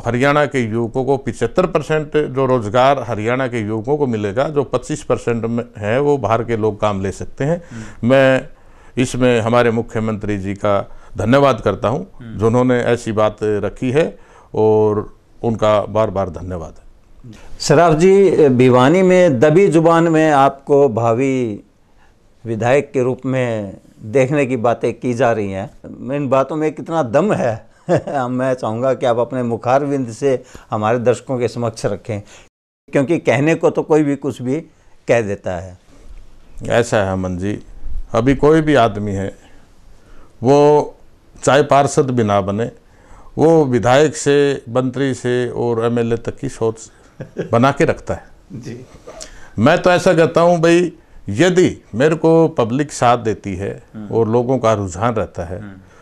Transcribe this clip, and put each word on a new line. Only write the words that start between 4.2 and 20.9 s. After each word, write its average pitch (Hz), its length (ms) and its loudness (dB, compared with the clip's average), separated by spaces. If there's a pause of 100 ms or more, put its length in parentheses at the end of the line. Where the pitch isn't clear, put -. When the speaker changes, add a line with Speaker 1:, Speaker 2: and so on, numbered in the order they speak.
Speaker 1:
जो 143 140 -2
पच्चीस 147 400 -6
परसेंट 117 420 -2
में 117 180 -4 (140)
है 104 220 -2
वो 143 180 2
बाहर 113 260 -2
के 113 140 -4
लोग 104 240 -2
काम 104 200 -2
ले 98 100 -4
सकते - 320 -10
हैं। 170 180 -2 (100)
Speaker 2:
हम्म। 113 380 -6
Speaker 1:
मैं 131 380 4 (500)
इसमें 123 440 0
हमारे 117 300 2
मुख्यमंत्री 110 680 -4
जी 98 160 -6
का 101 380 -2 (260)
धन्यवाद 127 440 2
करता 98 260 -2
हूँ, 156 200 -4 (140)
Speaker 2:
हम्म। 113 180 -14
Speaker 1:
जिन्होंने 123 400 2
ऐसी 117 320 -2
बात 107 320 0
रखी 107 480 -4
है 170 260 -2 (380)
और 107 600 2 (280)
उनका 107 380 2
बार 104 280 -2
बार 95 200 -4
धन्यवाद। 85 440 -12 (840)
Speaker 2:
सराफ 160 340 4
जी, 190 380 6 (180)
भिवानी 127 520 4
में 180 380 4
दबी 156 280 4
जुबान 165 400 4
में 156 240 4
आपको 139 580 4
भावी 117 720 -2 (840)